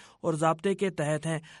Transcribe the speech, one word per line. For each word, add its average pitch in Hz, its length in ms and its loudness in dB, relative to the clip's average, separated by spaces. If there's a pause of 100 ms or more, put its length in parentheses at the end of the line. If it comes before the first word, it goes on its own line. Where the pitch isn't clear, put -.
(200)
اور 170 140 0
ضابطے 165 400 2
کے 190 160 0
تحت 151 360 -2
ہیں۔ 160 120 -2 (220)